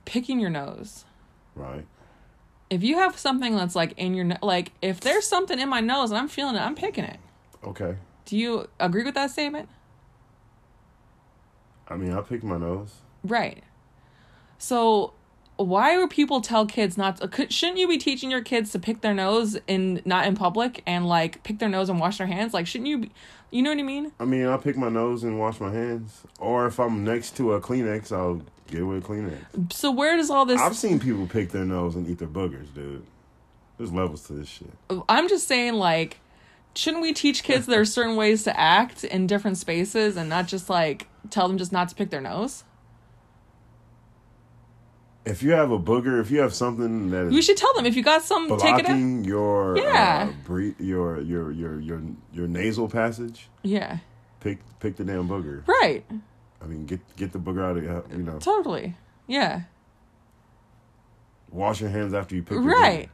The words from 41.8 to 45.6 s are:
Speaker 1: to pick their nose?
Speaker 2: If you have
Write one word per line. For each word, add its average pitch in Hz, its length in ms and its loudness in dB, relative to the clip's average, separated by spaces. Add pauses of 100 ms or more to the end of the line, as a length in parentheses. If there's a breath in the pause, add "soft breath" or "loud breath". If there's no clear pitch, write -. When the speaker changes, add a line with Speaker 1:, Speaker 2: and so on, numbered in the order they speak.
Speaker 1:
to - 60 -16
pick 202 160 -4
their 143 100 -6
nose? 175 420 -6 (2500)
Speaker 2:
If 110 180 -4
you 147 80 4
have 156 200 6